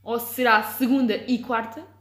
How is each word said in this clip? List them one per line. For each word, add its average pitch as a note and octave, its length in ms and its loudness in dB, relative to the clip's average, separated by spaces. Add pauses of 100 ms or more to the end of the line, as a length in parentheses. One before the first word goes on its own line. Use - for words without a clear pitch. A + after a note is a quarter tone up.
ou A#3 160 -4
se - 160 -8
será A3+ 280 4
segunda B3 540 0 (100)
e B3 120 0
quarta A#3 460 -6 (160)